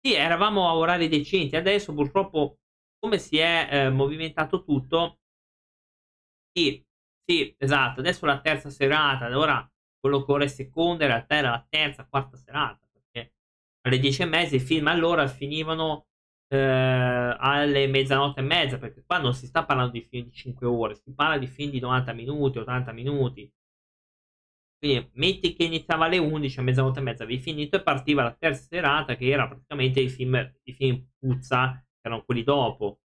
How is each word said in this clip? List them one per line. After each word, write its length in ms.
Sì, 140
eravamo 540
a 80
orari 320
decenti, 480
adesso 360
purtroppo 680
come 200
si 200
è, 320
eh, 200
movimentato 720
tutto, 560
sì, 340
sì, 340
esatto, 420
adesso 260
la 140
terza 300
serata, 680
ora 320
quello 220
che 80
ora 100
è 60
seconda, 560
in 60
realtà 260
era 140
la 180
terza, 400
quarta 280
serata, 540
perché 440
alle 180
dieci 220
e 20
mezza 320
i 40
film 280
allora 400
finivano, 800
eh, 100
alle 1300
mezzanotte 540
e 20
mezza, 360
perché 260
qua 140
non 140
si 140
sta 180
parlando 280
di 100
film 220
di 80
cinque 340
ore, 300
si 180
parla 240
di 80
film 240
di 80
novanta 340
minuti, 460
ottanta 320
minuti. 580
Quindi 380
metti 400
che 80
iniziava 440
alle 120
undici, 400
a 40
mezzanotte 360
e 40
mezza 200
avevi 180
finito 360
e 60
partiva 420
la 100
terza 280
serata, 520
che 140
era 180
praticamente 540
i 80
film, 260
i 80
film 440
puzza, 600
che 320
erano 160
quelli 180
dopo. 680